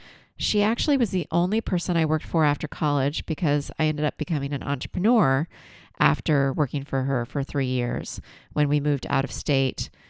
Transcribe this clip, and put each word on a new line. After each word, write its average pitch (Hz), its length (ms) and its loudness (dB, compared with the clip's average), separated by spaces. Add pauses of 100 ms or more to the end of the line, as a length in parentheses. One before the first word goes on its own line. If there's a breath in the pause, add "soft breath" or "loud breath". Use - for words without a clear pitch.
(380 soft breath)
She - 240 0
actually 233 340 2
was 247 140 2
the 180 200 0
only 180 300 2
person 175 380 -2
I 160 80 2
worked 156 180 0
for 160 200 2
after 147 220 0
college 147 600 -2
because 147 520 0
I 156 60 2
ended 151 220 0
up 143 100 -2
becoming 143 380 -2
an 131 80 -6
entrepreneur 147 840 2 (520 loud breath)
after 143 560 2
working 139 300 0
for 135 180 -2
her 131 240 0
for 139 160 -4
three 135 240 -2
years 123 540 -2 (340 loud breath)
when 147 140 2
we 147 120 2
moved 143 300 0
out 135 140 0
of - 80 -6
state - 580 0 (200 soft breath)